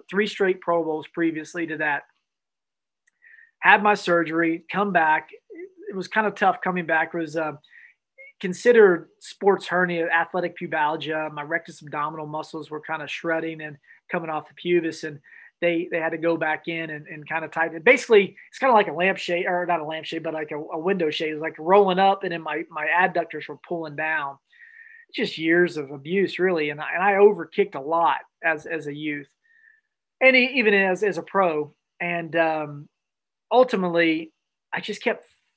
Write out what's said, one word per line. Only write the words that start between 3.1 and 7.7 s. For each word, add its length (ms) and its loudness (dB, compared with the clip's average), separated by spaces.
Had 220 6
my 120 4
surgery, 760 0
come 220 -2
back. 380 2
It 60 -10
was 120 -8
kind 180 0
of 80 -4
tough 280 0
coming 240 -4
back. 260 0
It 60 -4
was, 180 -6
uh, 160 -4